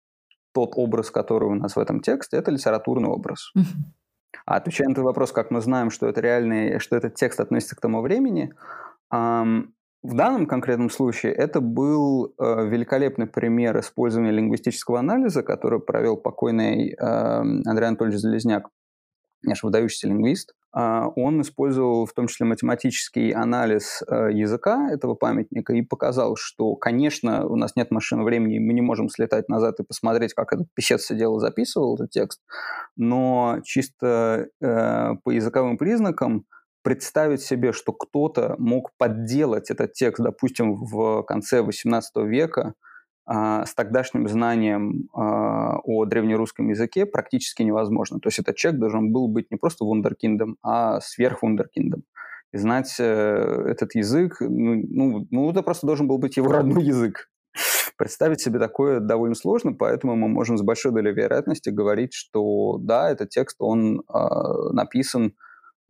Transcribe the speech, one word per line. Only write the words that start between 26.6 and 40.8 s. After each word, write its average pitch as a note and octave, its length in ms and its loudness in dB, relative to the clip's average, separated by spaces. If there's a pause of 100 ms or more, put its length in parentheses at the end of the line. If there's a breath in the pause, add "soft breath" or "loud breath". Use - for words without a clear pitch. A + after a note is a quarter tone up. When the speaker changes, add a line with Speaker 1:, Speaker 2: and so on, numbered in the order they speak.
Speaker 1:
конечно, A#2+ 680 0
у G#2 120 -2
нас A2+ 180 -2
нет A#2+ 160 0
машины A2+ 320 -2
времени, A2 380 2
мы A2 120 2
не A#2+ 80 2
можем A2+ 280 0
слетать A2+ 400 -2
назад A2 320 0
и - 20 -4
посмотреть, A2+ 500 -2
как - 200 -2
этот E3 200 -2
писец - 300 0
все - 140 -4
дело A2 240 2
записывал, B2 560 0
этот A#2+ 140 -6
текст, - 300 -2 (560 loud breath)
но B2 680 2
чисто, A#2 840 0 (140)
э, A2+ 500 0 (140)
по B2 60 0
языковым A#2+ 460 2
признакам D#3+ 680 0 (400 loud breath)
представить C#3+ 560 0
себе, B2 320 0
что - 200 -4
кто-то D3 680 0
мог B2 380 0
подделать A#2 760 0
этот - 220 -2
текст, A#2 280 0
допустим, A#2 540 0
в A2 480 -2